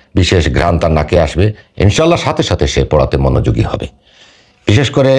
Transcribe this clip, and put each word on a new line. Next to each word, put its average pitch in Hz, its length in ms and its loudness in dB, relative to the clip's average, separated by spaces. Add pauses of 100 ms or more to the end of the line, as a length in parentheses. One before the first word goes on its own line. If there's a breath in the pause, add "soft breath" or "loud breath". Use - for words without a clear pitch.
(160 loud breath)
বিশেষ 92 340 2
ঘ্রাণ 67 300 0
তার 82 140 0
নাকে 76 260 0
আসবে, 82 260 0 (320 loud breath)
ইনশাল্লাহ 156 420 2
সাথে 160 240 -2
সাথে - 240 -2
সে - 180 -2
পড়াতে 67 320 0
মনোযোগী 67 460 0
হবে। - 240 -6 (800 soft breath)
বিশেষ 110 220 2
করে 135 300 2